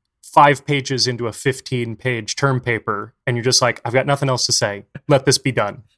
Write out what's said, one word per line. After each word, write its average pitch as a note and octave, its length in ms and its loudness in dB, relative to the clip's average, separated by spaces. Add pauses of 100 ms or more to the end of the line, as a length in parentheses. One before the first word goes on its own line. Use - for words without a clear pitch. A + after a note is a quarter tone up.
(240)
five C#3+ 420 4
pages C3+ 400 -2
into A#2+ 220 -4
a G#2 40 -6
fifteen-page A#2+ 1040 -4
term C3+ 260 2
paper, A2 540 -4 (100)
and A#2+ 120 -2
you're A2+ 80 -4
just B2+ 180 2
like, A#2 220 0
"I've A2+ 80 -6
got B2+ 140 2
nothing C#3+ 220 0
else B2+ 180 0
to - 60 -4
say. G2+ 340 -2 (200)
Let C#3 200 2
this C#3 120 4
be C3 140 -2
done. G#2 320 -4 (120)